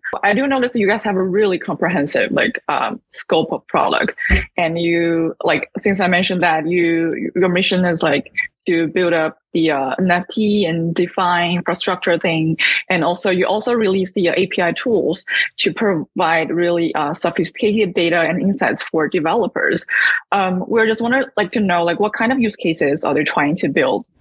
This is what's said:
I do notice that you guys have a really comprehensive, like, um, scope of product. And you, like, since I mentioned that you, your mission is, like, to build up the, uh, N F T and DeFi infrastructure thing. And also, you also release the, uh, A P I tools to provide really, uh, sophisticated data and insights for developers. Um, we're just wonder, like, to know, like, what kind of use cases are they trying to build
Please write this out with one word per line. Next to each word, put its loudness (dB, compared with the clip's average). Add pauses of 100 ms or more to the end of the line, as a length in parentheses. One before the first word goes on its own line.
(240)
I 4
do 0
notice 0
that -2
you 2
guys 0
have 0
a 2
really 2
comprehensive, -2
like, -2
um, -2 (100)
scope -2
of -8
product. 0 (420)
And 0
you, 0
like, 0
since 0
I 2
mentioned 0
that 2
you, 0
your 2
mission 2
is, 0
like, 0 (340)
to 0
build 0
up 0 (120)
the, 2
uh, -2
N 2
F 0
T 0
and -2
DeFi 0
infrastructure -2
thing. 0 (340)
And 0
also, -2
you 2
also 0
release 0
the, 2
uh, 2
A 2
P -4
I 2
tools -2 (320)
to 0
provide 0
really, 0
uh, -2
sophisticated 0
data 2
and 0
insights 0
for 0
developers. 0 (460)
Um, 0
we're 2
just 0
wonder, 0
like, -2
to 0
know, 2
like, 0
what 0
kind 0
of 0
use 0
cases 0
are 2
they 0
trying 0
to 0
build 0 (160)